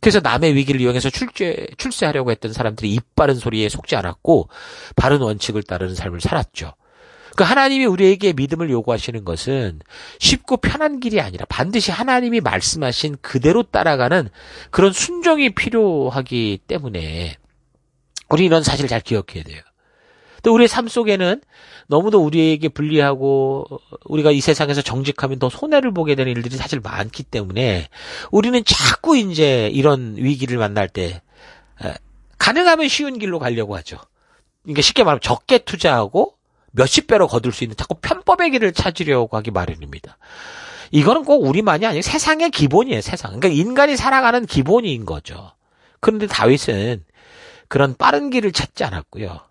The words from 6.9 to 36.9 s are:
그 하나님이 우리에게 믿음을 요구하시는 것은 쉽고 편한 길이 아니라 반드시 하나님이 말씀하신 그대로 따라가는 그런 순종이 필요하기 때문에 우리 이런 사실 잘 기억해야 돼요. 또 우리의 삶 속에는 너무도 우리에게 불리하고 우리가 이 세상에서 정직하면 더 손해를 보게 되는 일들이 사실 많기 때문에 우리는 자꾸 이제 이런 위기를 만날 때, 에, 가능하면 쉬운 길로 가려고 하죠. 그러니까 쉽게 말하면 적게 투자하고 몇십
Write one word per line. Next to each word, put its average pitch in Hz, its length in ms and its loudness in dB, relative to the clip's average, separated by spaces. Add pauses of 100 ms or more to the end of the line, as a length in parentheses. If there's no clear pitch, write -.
그 - 80 2
하나님이 269 440 2
우리에게 190 460 4
믿음을 151 380 -4
요구하시는 117 540 -2
것은 92 560 -4 (400)
쉽고 - 380 0
편한 294 420 -2
길이 220 200 -2
아니라 92 280 -6
반드시 196 420 -2
하나님이 240 500 0
말씀하신 143 800 -2
그대로 160 440 2
따라가는 139 640 0 (420)
그런 190 220 4
순종이 330 580 0
필요하기 131 1160 -2
때문에 85 680 -8 (920)
우리 160 140 4
이런 165 180 4
사실 139 260 0
잘 113 120 -2
기억해야 98 440 -6
돼요. 76 160 -18 (840)
또 226 80 6
우리의 233 140 8
삶 240 180 -2
속에는 208 540 0 (480)
너무도 185 360 6
우리에게 156 440 2
불리하고 139 1000 0 (380)
우리가 151 260 2
이 143 100 4
세상에서 143 400 0
정직하면 135 600 -4
더 131 80 0
손해를 277 440 0
보게 160 220 0
되는 131 160 -2
일들이 120 260 -6
사실 131 220 -6
많기 101 460 -8
때문에 98 640 -4 (420)
우리는 226 340 4
자꾸 - 520 2
이제 151 560 2
이런 135 440 2
위기를 127 420 -2
만날 104 300 0
때, 87 320 -6 (640)
에, - 100 -8 (440)
가능하면 320 480 2
쉬운 269 320 -4
길로 185 220 -4
가려고 113 360 -4
하죠. 85 220 -14 (640)
그러니까 147 200 -2
쉽게 - 200 2
말하면 151 180 4
적게 - 380 0
투자하고 160 760 0 (360)
몇십 - 380 2